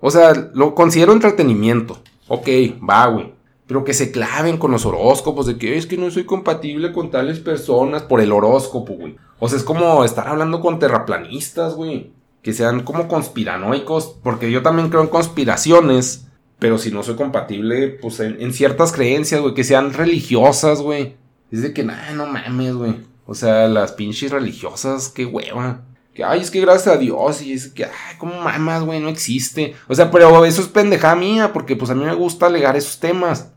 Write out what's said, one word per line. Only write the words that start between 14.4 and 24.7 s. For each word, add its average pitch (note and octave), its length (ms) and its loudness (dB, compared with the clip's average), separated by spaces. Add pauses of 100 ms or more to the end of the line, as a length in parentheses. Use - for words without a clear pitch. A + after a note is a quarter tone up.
yo B2+ 100 0
también E3 280 2
creo D#3+ 140 2
en D#3 40 0
conspiraciones, D3+ 1200 2 (320)
pero A2+ 180 2
si A2 140 -4
no G2+ 120 -6
soy A2+ 120 -6
compatible, A#2 720 -2 (140)
pues, A2+ 180 -10
en, A2 220 -6
en B2 100 -6
ciertas B2+ 400 2
creencias, D3 480 0
güey, C#3 140 -2
que C3 100 -2
sean C3+ 300 2
religiosas, D3 880 2
güey. C#3+ 340 -6 (360)
Es A2 100 -4
de C#3+ 120 -4
que, D3 100 -6
"Nah, A2 300 -8
no D3 120 -8
mames, B2+ 500 -6
güey". A#2 200 -4 (300)
O G#2 100 -12
sea, A2 320 2
las G#2+ 260 0
pinches A2 380 -8
religiosas, C3 800 -6